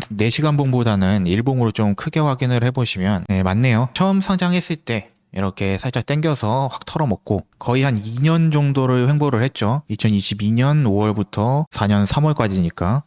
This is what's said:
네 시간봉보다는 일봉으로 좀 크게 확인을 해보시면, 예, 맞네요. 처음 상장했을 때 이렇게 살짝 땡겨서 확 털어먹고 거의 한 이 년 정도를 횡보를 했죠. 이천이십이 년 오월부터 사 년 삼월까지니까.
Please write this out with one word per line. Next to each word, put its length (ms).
네 220
시간봉보다는 960
일봉으로 460
좀 240
크게 240
확인을 420
해보시면, 680
예, 140
맞네요. 520
처음 260
상장했을 560
때 320
이렇게 440
살짝 260
땡겨서 680
확 140
털어먹고 640
거의 260
한 120
이 240
년 300
정도를 580
횡보를 340
했죠. 460
이천이십이 640
년 320
오월부터 840
사 160
년 180
삼월까지니까. 1040